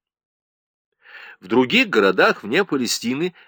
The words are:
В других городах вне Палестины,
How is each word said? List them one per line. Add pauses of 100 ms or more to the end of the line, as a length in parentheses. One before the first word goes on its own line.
(1400)
В
других
городах
вне
Палестины, (140)